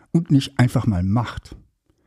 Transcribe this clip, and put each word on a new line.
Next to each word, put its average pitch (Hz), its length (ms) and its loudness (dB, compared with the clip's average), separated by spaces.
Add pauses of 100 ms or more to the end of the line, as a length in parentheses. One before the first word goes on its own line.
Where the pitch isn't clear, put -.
(120)
und 170 200 0
nicht 135 260 2
einfach 123 300 2
mal 92 160 0
macht. 110 520 -4 (520)